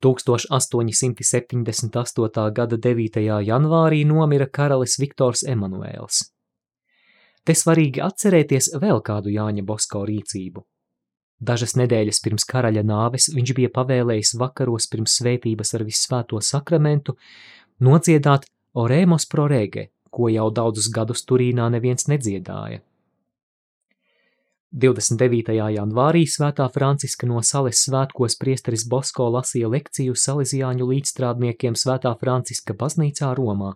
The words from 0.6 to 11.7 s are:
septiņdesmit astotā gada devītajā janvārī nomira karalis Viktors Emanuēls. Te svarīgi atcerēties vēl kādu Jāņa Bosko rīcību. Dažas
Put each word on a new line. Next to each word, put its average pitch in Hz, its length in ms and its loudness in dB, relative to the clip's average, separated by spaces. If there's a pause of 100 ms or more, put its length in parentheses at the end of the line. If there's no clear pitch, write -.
septiņdesmit 120 800 -4
astotā 113 460 -2 (100)
gada 117 240 -2
devītajā 110 640 0
janvārī 156 640 2
nomira 151 400 4
karalis 139 540 0
Viktors 135 420 0
Emanuēls. - 760 -4 (1200)
Te - 80 2
svarīgi 160 540 2
atcerēties 165 760 2
vēl 156 240 2
kādu 104 320 -2
Jāņa 107 320 -2
Bosko 107 400 -4
rīcību. 98 560 -8 (800)
Dažas 117 320 -2